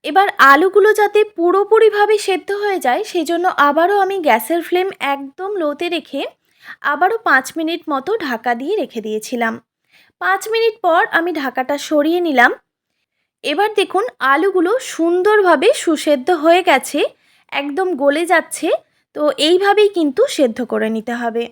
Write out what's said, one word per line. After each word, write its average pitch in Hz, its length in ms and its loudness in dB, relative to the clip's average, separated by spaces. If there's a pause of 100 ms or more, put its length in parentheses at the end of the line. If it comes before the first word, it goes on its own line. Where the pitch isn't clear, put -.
এবার 381 220 2 (160)
আলুগুলো 359 500 6
যাতে 415 260 2 (160)
পুরোপুরিভাবে 415 840 4
সেদ্ধ 381 380 -4
হয়ে 403 220 -2
যায়, 269 240 0
সেই 349 220 -4
জন্য 339 200 -2 (140)
আবারও 311 420 2
আমি 381 200 -2
গ্যাসের 294 420 0
ফ্লেম 359 240 -2 (260)
একদম 277 440 -10
লোতে 302 320 -4
রেখে 311 320 -8 (640)
আবারও 349 400 0
পাঁচ 269 220 2 (100)
মিনিট 330 340 -4
মতো 285 300 -4
ঢাকা 247 360 -4
দিয়ে 277 200 -6
রেখে 240 260 -6
দিয়েছিলাম। 220 520 -4 (680)
পাঁচ 381 280 0
মিনিট 453 320 0
পর 349 200 2 (100)
আমি 330 220 -2
ঢাকাটা 269 460 -4
সরিয়ে 311 420 0
নিলাম। 277 300 2 (920)
এবার 302 320 -2
দেখুন, 392 280 0 (200)
আলুগুলো 339 480 0 (160)
সুন্দরভাবে 359 880 2
সুসেদ্ধ 294 540 -2 (140)
হয়ে 339 200 4
গেছে, 285 360 0 (520)
একদম 285 440 -4
গলে 285 300 0
যাচ্ছে। 320 420 -2 (480)
তো 294 60 -6 (180)
এইভাবেই 403 500 4
কিন্তু 339 400 0
সেদ্ধ 247 360 0
করে 220 240 -2
নিতে 220 240 -6
হবে। 233 380 -4